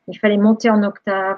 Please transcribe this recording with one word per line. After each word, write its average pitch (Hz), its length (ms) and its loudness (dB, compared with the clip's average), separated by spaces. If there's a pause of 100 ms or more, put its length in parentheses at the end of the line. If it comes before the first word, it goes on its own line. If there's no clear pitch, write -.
Il 180 100 -12
fallait 208 200 0
monter 220 320 2
en 214 140 2
octave, 196 540 -4